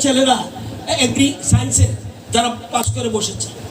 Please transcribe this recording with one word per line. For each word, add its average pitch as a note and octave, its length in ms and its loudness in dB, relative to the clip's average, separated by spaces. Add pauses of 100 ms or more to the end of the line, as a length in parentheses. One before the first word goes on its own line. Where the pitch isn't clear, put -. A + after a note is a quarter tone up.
ছেলেরা, C4+ 320 4 (720)
এগ্রি C#4 220 2 (220)
সায়েন্সে - 360 4 (480)
যারা A#3+ 140 2 (240)
পাস A#3+ 140 0 (100)
করে A#3+ 200 -4
বসেছে। - 320 -6 (220)